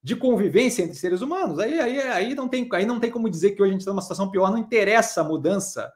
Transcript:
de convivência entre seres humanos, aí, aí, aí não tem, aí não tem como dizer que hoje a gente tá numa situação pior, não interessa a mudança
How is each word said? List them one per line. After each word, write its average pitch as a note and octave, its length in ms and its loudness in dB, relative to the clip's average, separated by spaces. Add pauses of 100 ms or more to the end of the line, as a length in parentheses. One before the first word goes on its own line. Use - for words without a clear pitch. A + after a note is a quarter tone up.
de D3+ 120 -4
convivência A3 680 2
entre E3 120 -4
seres F#3 280 -2
humanos, D4 360 -2
aí, D4+ 220 0
aí, B3+ 200 0
aí A#3+ 340 -2
não C4+ 120 -6
tem, B3 280 -4
aí F#3 120 0
não A#3 140 -2
tem A#3 100 0
como A3+ 200 -2
dizer E3+ 220 2
que G3 100 0
hoje G3 80 4
a - 20 -2
gente F#3+ 120 -4
tá G3 60 -4
numa G3 120 -2
situação F#3+ 280 -4
pior, F#3+ 200 2
não A3+ 80 0
interessa A3 640 2
a - 20 2
mudança D3+ 720 -2